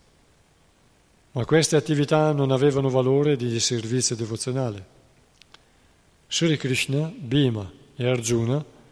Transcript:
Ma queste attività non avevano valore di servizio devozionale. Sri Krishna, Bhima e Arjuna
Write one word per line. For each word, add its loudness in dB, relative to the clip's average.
Ma -4
queste 2
attività 2
non 0
avevano 2
valore 2
di -2
servizio -2
devozionale. -6
Sri 0
Krishna, -4
Bhima 0
e -6
Arjuna 0